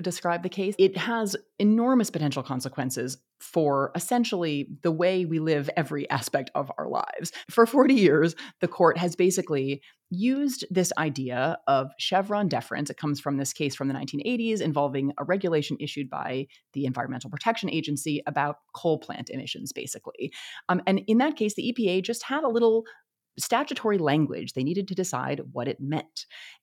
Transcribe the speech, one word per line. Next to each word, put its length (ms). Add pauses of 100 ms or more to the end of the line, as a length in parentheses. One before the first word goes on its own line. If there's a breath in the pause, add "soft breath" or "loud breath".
describe 400
the 60
case. 300
It 180
has 400 (240)
enormous 500
potential 320
consequences 760 (200)
for 560
essentially 760 (140)
the 80
way 340
we 140
live 380
every 340
aspect 460
of 200
our 120
lives. 420 (200 loud breath)
For 160
forty 280
years, 400 (260 loud breath)
the 60
court 320
has 160
basically 640 (300 soft breath)
used 600
this 280
idea 600 (100)
of 300
Chevron 500
deference. 420
It 60
comes 240
from 160
this 160
case 240
from 100
the 80
nineteen 300
eighties 360
involving 580
a 60
regulation 540
issued 320
by 380 (240 soft breath)
the 120
Environmental 460
Protection 400
Agency 560
about 300 (180)
coal 240
plant 320
emissions, 420
basically. 600 (360 loud breath)
Um, 160
and 220
in 120
that 180
case, 180
the 140
E 40
P 180
A 100
just 240
had 180
a 60
little 380 (520 loud breath)
statutory 600
language. 560
They 100
needed 240
to 80
decide 440 (120)
what 160
it 120
meant. 460 (360 loud breath)